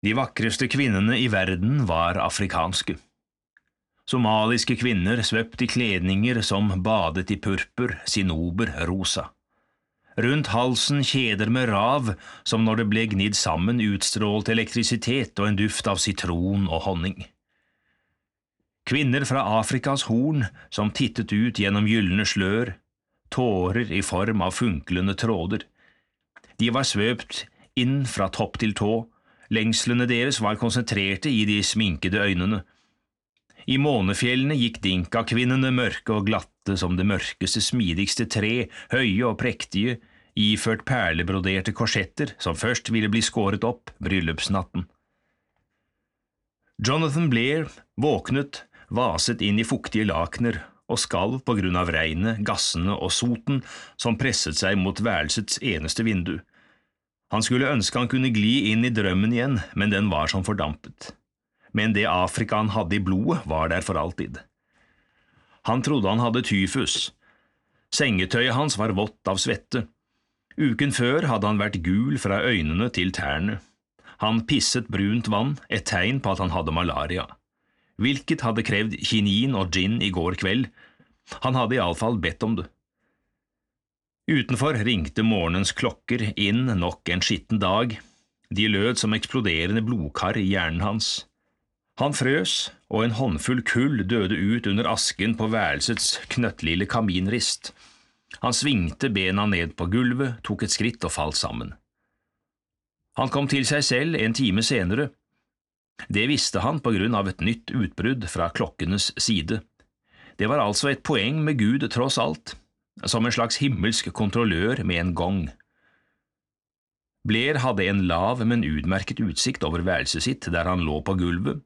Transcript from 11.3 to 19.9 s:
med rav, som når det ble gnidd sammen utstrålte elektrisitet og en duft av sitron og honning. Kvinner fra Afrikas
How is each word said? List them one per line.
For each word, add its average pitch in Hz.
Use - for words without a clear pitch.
med 127
rav, 113
som 113
når 110
det 113
ble 107
gnidd 101
sammen 95
utstrålte 104
elektrisitet 113
og 101
en 101
duft 104
av 95
sitron 92
og 80
honning. 92
Kvinner 135
fra 131
Afrikas 135